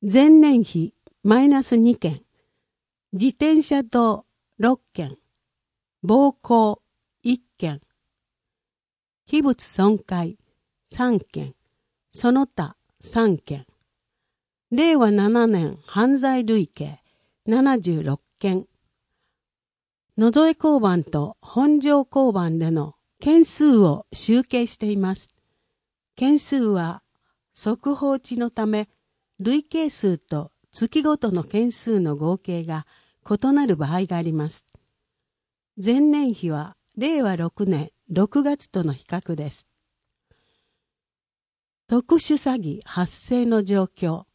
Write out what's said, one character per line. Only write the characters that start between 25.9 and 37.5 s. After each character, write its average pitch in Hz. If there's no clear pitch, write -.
件 285
数 277
は、 185
速 247
報 269
値 240
の 240
た 220
め、 214
累 262
計 320
数 185
と 156
月 285
ご 302
と 226
の 175
件 220
数 220
の 160
合 156
計 170
が 156
異 254
な 285
る 196
場 147
合 180
が 180
あ 170
り 165
ま 156
す。 -
前 233
年 294
比 175
は、 151
令 285
和 196
六 170